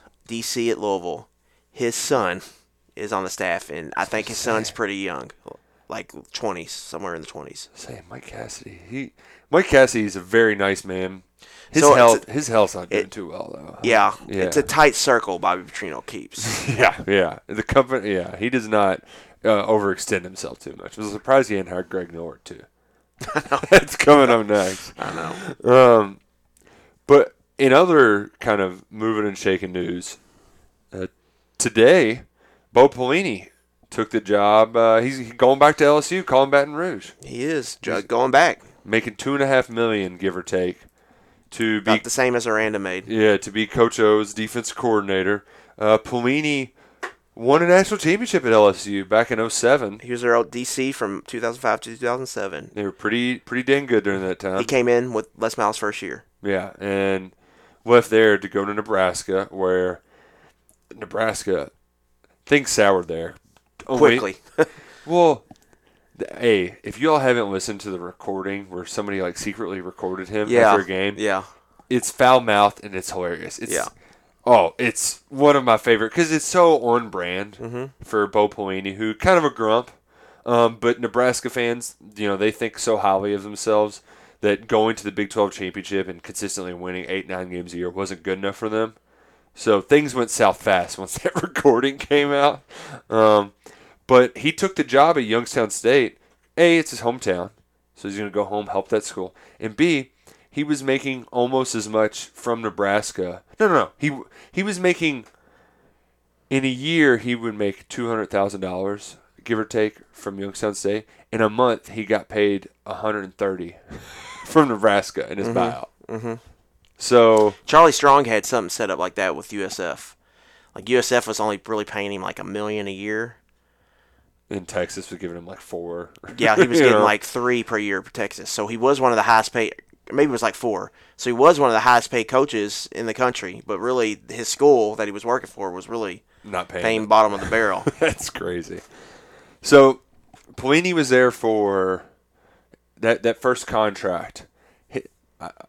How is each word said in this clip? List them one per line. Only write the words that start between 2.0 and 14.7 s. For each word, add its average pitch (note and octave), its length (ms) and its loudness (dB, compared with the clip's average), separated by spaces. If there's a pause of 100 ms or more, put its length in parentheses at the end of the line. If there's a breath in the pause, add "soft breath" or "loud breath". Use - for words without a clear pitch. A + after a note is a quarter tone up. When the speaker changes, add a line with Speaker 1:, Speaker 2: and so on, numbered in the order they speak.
Speaker 1:
is G#2 160 -10
on F#2+ 120 -4
the F#2 60 -8
staff, F#2 400 -6
and D2+ 280 -12
I F#2 80 -4
think G#2+ 220 -6
his A2+ 100 -12
son's A2 320 -4
Speaker 2:
Say. - 40 -16
Speaker 1:
pretty G2+ 220 -6
young, F2 360 -10 (580)
like - 220 -14 (200)
twenties, F2+ 400 -8
somewhere F2 440 -12
in D#2+ 60 -12
the C#2+ 60 -18
twenties. - 460 -18
Speaker 2:
Say, - 360 -18
Mike C2 180 -20
Cassidy. A1+ 600 -18
He, B2+ 240 -12 (400 soft breath)
Mike - 160 2
Cassidy B2 380 6
is F#2+ 100 -6
a F#2+ 60 -10
very G#2+ 340 2
nice G2 300 -2
man. F#2 380 -8 (480 loud breath)
His D#3 120 2
Speaker 1:
So D3 60 10
it's C3 80 8
Speaker 2:
health, A#2 320 6
Speaker 1:
a, - 20 -14
Speaker 2:
his C#3+ 160 -6
health's A2 280 2
not F2+ 140 -12
doing G2 160 -2
Speaker 1:
it, F#2+ 60 -20
Speaker 2:
too F#2 180 -12
well, - 240 -14
though. - 300 -18
Speaker 1:
yeah, G#2+ 300 4 (140)
Speaker 2:
Yeah. F#2+ 160 -4
Speaker 1:
it's F2+ 140 -2
a C#3+ 60 4
tight D3 320 2